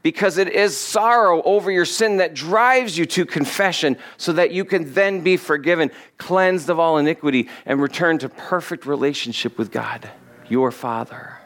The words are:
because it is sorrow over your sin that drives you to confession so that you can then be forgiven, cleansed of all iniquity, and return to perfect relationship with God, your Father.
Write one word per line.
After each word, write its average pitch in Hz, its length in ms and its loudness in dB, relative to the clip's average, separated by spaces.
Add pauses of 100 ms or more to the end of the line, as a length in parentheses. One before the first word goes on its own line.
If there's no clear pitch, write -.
because 165 340 0
it 190 120 2
is 202 280 2
sorrow 214 680 2
over 196 280 2
your 175 140 2
sin 208 320 0
that 180 160 0
drives 220 640 2
you 170 80 0
to 170 200 0
confession 160 720 0 (200)
so - 160 -2
that 170 180 2
you 185 120 -4
can 165 300 -4
then 196 280 0
be 180 160 4
forgiven, 156 540 0 (260)
cleansed 185 520 0
of 165 100 0
all 165 180 2
iniquity, 147 520 0 (160)
and 139 160 2
return 160 380 2
to 127 100 -8
perfect - 560 -6
relationship 135 720 -4
with 113 140 -4
God, - 380 -8 (400)
your 127 220 2
Father. - 760 -8